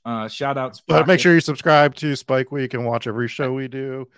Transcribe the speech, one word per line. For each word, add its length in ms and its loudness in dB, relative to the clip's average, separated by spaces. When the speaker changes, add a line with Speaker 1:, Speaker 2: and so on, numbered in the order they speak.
Speaker 1:
Uh, 240 -8
shout 300 -6
outs 280 -8
Speaker 2:
But 220 4
make 120 6
Speaker 1:
pocket. 20 -4
Speaker 2:
sure 140 4
you 40 4
subscribe 560 4
to 220 -4
Spike 340 -2
Week 220 -6
and 120 -4
watch 220 -4
every 220 -4
show 240 -6
we 160 -8
do. 480 -10